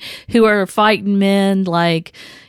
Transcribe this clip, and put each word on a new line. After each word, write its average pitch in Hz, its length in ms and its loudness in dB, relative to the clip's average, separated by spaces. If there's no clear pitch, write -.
who 233 160 2
are 208 220 2
fighting 202 520 0
men 196 460 0
like 170 480 -2